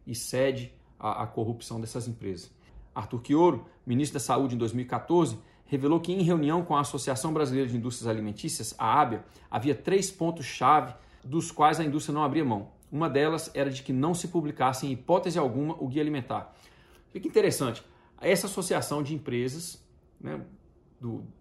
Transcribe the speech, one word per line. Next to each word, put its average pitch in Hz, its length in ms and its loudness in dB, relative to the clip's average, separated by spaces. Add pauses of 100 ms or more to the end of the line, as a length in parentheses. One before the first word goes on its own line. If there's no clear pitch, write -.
e 120 100 -10
cede 127 580 -2 (260)
à, 107 240 -4
à 110 40 -4
corrupção 113 540 -6
dessas 113 280 -8
empresas. 98 440 -10 (400)
Arthur 117 280 -6
Quioro, 147 440 4 (220)
ministro 131 280 0
da 139 60 -4
Saúde 123 360 0
em - 20 -2
dois 113 140 0
mil 123 120 -2
e 123 40 -10
quatorze, 127 500 2 (280)
revelou 143 340 2
que 175 120 -2
em 190 100 0
reunião 165 420 2
com 165 100 -2
a 143 60 4
Associação 139 520 -2
Brasileira 135 360 0
de 120 80 -2
Indústrias 120 320 -4
Alimentícias, 110 680 -4
a 120 240 4
abia, 117 240 0 (240)
havia 120 260 0
três 185 360 0
pontos-chave 147 800 2 (300)
dos 160 300 -4
quais 151 260 4
a 165 60 0
indústria 147 280 -2
não 151 120 0
abria 147 200 2
mão. 107 280 -2 (180)
Uma 156 180 0
delas 151 460 0
era 139 160 0
de 131 140 -8
que - 80 -4
não 143 220 2
se 170 140 -4
publicasse 143 560 0
em 139 60 -2
hipótese 170 480 2
alguma 143 420 0
o 143 60 -4
guia 135 160 0
alimentar. 131 500 -4 (580)
Fica 202 180 -6
interessante, 151 560 2 (360)
essa 175 260 2
associação 170 560 -2
de 143 120 -4
empresas, 131 680 -4 (380)
né, 147 200 -10 (600)
do, 113 240 -8 (160)